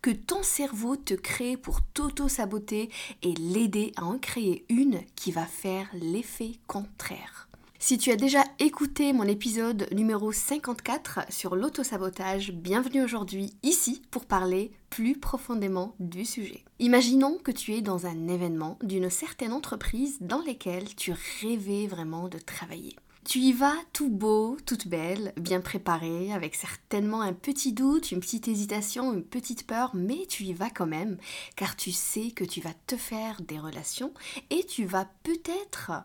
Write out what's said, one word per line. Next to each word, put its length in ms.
que 80
ton 340
cerveau 520
te 180
crée 440
pour 240
t'auto-saboter 1080
et 140
l'aider 600
à 100
en 120
créer 520
une 300
qui 160
va 140
faire 480
l'effet 600
contraire. 800
Si 180
tu 140
as 40
déjà 280
écouté 540
mon 100
épisode 680
numéro 380
cinquante-quatre 1000
sur 260
l'autosabotage, 960
bienvenue 520
aujourd'hui 500
ici 380
pour 140
parler 460
plus 280
profondément 840
du 260
sujet. 400
Imaginons 580
que 140
tu 220
es 80
dans 240
un 220
événement 560
d'une 260
certaine 440
entreprise 680
dans 200
laquelle 540
tu 180
rêvais 460
vraiment 400
de 120
travailler. 560
Tu 160
y 120
vas 240
tout 160
beau, 480
toute 220
belle, 480
bien 240
préparée, 720
avec 240
certainement 640
un 140
petit 400
doute, 400
une 80
petite 260
hésitation, 640
une 140
petite 420
peur, 260
mais 360
tu 160
y 80
vas 160
quand 160
même, 320
car 180
tu 160
sais 400
que 140
tu 160
vas 120
te 80
faire 460
des 180
relations 540
et 140
tu 220
vas 240
peut-être 680